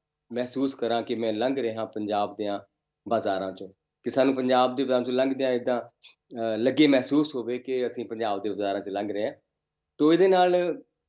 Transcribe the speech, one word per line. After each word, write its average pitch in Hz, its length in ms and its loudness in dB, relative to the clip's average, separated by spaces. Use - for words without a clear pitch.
ਮਹਿਸੂਸ 131 420 -2
ਕਰਾਂ 117 280 -2
ਕਿ 117 120 -4
ਮੈਂ 110 180 0
ਲੰਘ 127 240 0
ਰਿਹਾ 113 280 -2
ਪੰਜਾਬ 104 500 -2
ਦਿਆਂ 101 240 -4
ਬਾਜ਼ਾਰਾਂ 98 440 0
'ਚੋਂ। 92 180 -14
ਕਿ 123 60 -4
ਸਾਨੂੰ 131 260 2
ਪੰਜਾਬ 127 400 2
ਦੇ 139 80 0
ਬਾਜ਼ਾਰਾਂ 127 180 2
'ਚੋਂ 123 120 -4
ਲੰਘਦਿਆਂ 131 380 0
ਇੱਦਾਂ, 123 300 -2
ਅ, - 20 -10
ਲੱਗੇ, 131 300 4
ਮਹਿਸੂਸ 143 480 2
ਹੋਵੇ 123 240 -4
ਕਿ 127 280 -4
ਅਸੀਂ 113 180 -8
ਪੰਜਾਬ 107 360 -4
ਦੇ 107 80 -4
ਬਾਜ਼ਾਰਾਂ 98 300 -2
'ਚ 98 100 -8
ਲੰਘ 101 220 -4
ਰਹੇ 101 140 -4
ਹਾਂ। 139 80 -6
ਤੋ 156 160 4
ਇਹਦੇ 180 140 6
ਨਾਲ, 180 560 2